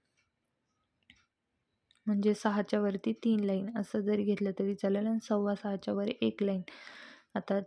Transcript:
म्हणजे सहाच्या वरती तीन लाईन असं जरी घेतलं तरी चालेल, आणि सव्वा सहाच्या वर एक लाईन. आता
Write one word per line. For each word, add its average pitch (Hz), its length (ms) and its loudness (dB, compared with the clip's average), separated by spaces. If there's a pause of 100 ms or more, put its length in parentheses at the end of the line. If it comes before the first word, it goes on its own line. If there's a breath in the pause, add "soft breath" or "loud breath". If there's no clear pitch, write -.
(2000)
म्हणजे 208 280 4
सहाच्या 208 460 0
वरती 202 320 0
तीन 220 280 2
लाईन 196 380 -2
असं 208 220 -2
जरी 208 240 2
घेतलं 202 340 2
तरी 196 160 2
चालेल, 202 320 0
आणि 226 120 0 (100)
सव्वा 202 260 2
सहाच्या 202 400 -4
वर 202 140 -2 (120)
एक 220 220 2
लाईन. 190 200 2 (720 loud breath)
आता 196 320 0